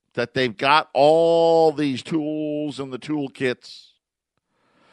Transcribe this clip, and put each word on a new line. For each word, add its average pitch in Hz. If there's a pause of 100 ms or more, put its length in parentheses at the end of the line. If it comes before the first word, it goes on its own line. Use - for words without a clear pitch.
(160)
that 120
they've 127
got 147
all 165
these 139
tools 151
and 135
the 123
toolkits 135 (1000)